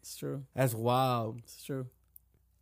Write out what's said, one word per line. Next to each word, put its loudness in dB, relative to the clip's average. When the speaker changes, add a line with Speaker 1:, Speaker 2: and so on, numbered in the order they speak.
Speaker 1:
It's -14
true. -6
Speaker 2:
That's 4
wild." 2
Speaker 1:
It's -18
true. -6